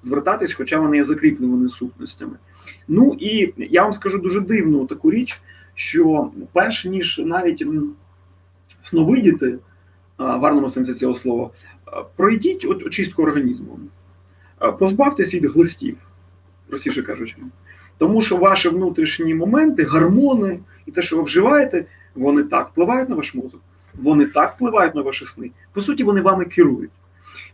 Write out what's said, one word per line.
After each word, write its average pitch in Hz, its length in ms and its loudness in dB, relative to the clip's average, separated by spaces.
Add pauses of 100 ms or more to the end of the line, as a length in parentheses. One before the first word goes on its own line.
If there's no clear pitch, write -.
звертатись, 156 500 -2
хоча 156 260 -4
вони 147 180 2
є 143 60 2
закріпленими 127 680 0
сутностями. - 640 -12 (540)
Ну 233 320 4
і 208 380 -2
я 175 260 2
вам 208 100 0
скажу 196 240 -4
дуже 185 220 -2
дивну 165 460 0
таку - 260 0
річ, 240 300 -4 (340)
що 156 560 0 (220)
перш 202 320 -2
ніж 180 400 -4
навіть, 170 360 -2
м, 151 300 -4 (920)
сновидіти, 160 760 2 (600)
а, 127 200 -4
в 127 40 -2
гарному 143 280 2
сенсі 127 240 -4
цього 123 220 -2
слова, 120 340 -4 (360)
а, - 160 -12
пройдіть 220 640 2
от - 200 -4
очистку - 380 -2
організму. 143 560 -2 (800)
А, - 120 2
позбавтесь 202 600 0
від 160 120 -2
глистів, - 520 0 (720)
простіше - 340 -6
кажучи. - 320 -10 (640)
Тому 208 240 2
що 185 160 0
ваші 185 320 4
внутрішні 165 640 -2
моменти, 214 500 2
гормони 190 760 2 (260)
і - 60 -16
те, 349 100 -2
що - 160 -2
ви 165 60 0
вживаєте, 196 600 2 (300)
вони 143 280 2
так 143 260 -2
впливають 247 400 0
на 196 60 -4
ваш 143 200 -8
мозок, 127 260 -12 (340)
вони 147 300 4
так 147 300 0
впливають 214 400 0
на 143 60 -4
ваші 131 240 -6
сни. - 260 -16 (220)
По 202 80 -6
суті, 285 220 -4
вони 202 180 2
вами 185 240 0
керують. 147 460 2 (640)